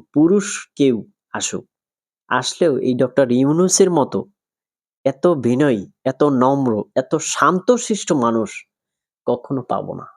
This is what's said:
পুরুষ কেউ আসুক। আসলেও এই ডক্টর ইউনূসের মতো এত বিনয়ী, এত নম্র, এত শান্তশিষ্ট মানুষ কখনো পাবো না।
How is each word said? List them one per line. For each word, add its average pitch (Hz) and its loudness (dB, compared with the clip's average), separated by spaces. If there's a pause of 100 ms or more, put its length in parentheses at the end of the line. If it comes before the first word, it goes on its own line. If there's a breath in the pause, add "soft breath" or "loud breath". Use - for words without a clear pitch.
(140)
পুরুষ 185 2 (280)
কেউ 135 2 (360)
আসুক। 98 -8 (640)
আসলেও 127 0
এই 123 -2
ডক্টর 127 0
ইউনূসের 165 2
মতো 135 0 (840)
এত 135 -2
বিনয়ী, 127 0 (220)
এত - -2
নম্র, 135 2 (220)
এত 131 -2
শান্তশিষ্ট 185 0
মানুষ 117 0 (760)
কখনো 123 -4
পাবো 101 -6
না। 92 -16